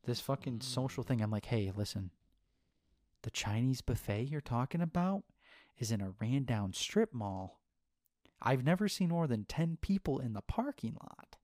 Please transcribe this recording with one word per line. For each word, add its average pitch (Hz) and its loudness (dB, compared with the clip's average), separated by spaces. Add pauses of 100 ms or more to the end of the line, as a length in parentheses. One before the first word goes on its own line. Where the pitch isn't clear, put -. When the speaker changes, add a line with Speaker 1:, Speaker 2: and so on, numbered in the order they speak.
Speaker 1:
This 120 -2
fucking 131 -2
social 131 -2
Speaker 2:
Mm. - -6
Speaker 1:
thing. 113 2
I'm 107 0
like, 104 -2
"Hey, 104 2
listen. 101 -4 (1120)
The 113 -6
Chinese 120 0
buffet 113 0
you're 147 -2
talking 127 0
about 180 0 (520)
is 113 -2
in 104 0
a 95 -2
ran-down 117 0
strip - 0
mall. 98 -6 (800)
I've 127 2
never 185 4
seen 175 2
more 170 4
than 110 2
ten 165 0
people 190 2
in 120 -2
the 101 -4
parking - -2
lot. - -18